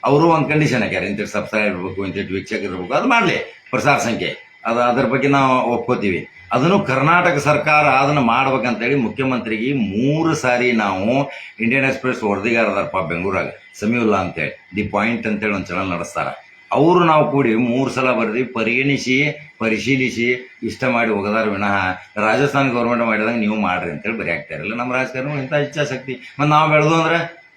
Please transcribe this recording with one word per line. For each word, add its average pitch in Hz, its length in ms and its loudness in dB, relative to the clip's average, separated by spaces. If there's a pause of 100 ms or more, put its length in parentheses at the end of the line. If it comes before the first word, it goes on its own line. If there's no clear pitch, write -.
ಅವರು 143 260 4
ಒಂದ್ 151 200 2
ಕಂಡೀಷನ್ 147 340 2
ಹಾಕ್ಯಾರ, 90 200 -2
ಇಂತಿಷ್ಟು 101 300 -4
ಸಬ್ಸ್ಕ್ರೈಬ್ 107 320 -2
ಇರ್ಬೇಕು, 92 400 -4
ಇಂತಿಷ್ಟು 95 280 -6
ವೀಕ್ಷಕರು 98 300 -6
ಇರ್ಬೇಕು, 92 300 -6
ಅದು 190 140 0
ಮಾಡ್ಲಿ 226 640 0
ಪ್ರಸಾರ 131 280 2
ಸಂಖ್ಯೆ, - 680 -6
ಅದು 117 140 0
ಅದ್ರ 123 260 2
ಬಗ್ಗೆ 131 220 0
ನಾವು 131 340 4
ಒಪ್ಕೋತೀವಿ. 110 640 -2 (240)
ಅದನ್ನು 156 280 2
ಕರ್ನಾಟಕ 143 580 2
ಸರ್ಕಾರ 151 480 2
ಅದನ್ನ 139 340 4
ಮಾಡ್ಬೇಕಂತೇಳಿ 123 760 0
ಮುಖ್ಯಮಂತ್ರಿಗೆ 120 800 -2
ಮೂರು 139 600 0
ಸಾರಿ 123 360 2
ನಾವು, 110 600 0 (280)
ಇಂಡಿಯನ್ 127 260 0
ಎಕ್ಸ್‌ಪ್ರೆಸ್ 131 380 -2
ವರದಿಗಾರ 107 420 0
ಅದಾರಪ್ಪ 95 320 -2
ಬೆಂಗಳೂರಾಗ 87 520 -2 (300)
ಸಮೀವುಲ್ಲಾ 107 380 2
ಅಂತೇಳಿ, 82 580 -6
ದಿ 104 80 -2
ಪಾಯಿಂಟ್ 110 440 -2
ಅಂತೇಳಿ 104 260 -2
ಒಂದ್ 95 140 -4
ಚಾನೆಲ್ 92 220 -4
ನಡೆಸ್ತಾರ, 82 380 -4 (440)
ಅವರು 175 320 6
ನಾವು 156 280 4
ಕೂಡಿ 127 240 2
ಮೂರು 123 360 0
ಸಲ 127 200 0
ಬರ್ದಿ 113 320 0
ಪರಿಗಣಿಸಿ 127 1040 0 (100)
ಪರಿಶೀಲಿಸಿ 120 1040 -2
ಇಷ್ಟ 113 200 -4
ಮಾಡಿ 120 260 0
ಹೋಗದಾರ 104 400 0
ವಿನಃ 98 420 0 (260)
ರಾಜಸ್ಥಾನ್ 135 540 2
ಗವರ್ನಮೆಂಟ್ 117 340 0
ಮಾಡಿದಂಗೆ 113 340 0
ನೀವು 107 160 0
ಮಾಡ್ರಿ 90 360 -2
ಅಂತೇಳಿ 104 280 -6
ಬರೀ 85 120 -4
ಆಗ್ತಾ 80 240 -6
ಇರಲಿಲ್ಲ. 92 200 -8
ನಮ್ಮ 123 180 -4
ರಾಜಕಾರಣಿಗಳು 131 480 -4
ಇಂಥ 131 120 -6
ಇಚ್ಛಾಶಕ್ತಿ, 139 600 -4
ಮತ್ತ್ 147 360 -4
ನಾವು 151 200 4
ಬೆಳೆದು 151 320 4
ಅಂದ್ರೆ 160 420 -2 (140)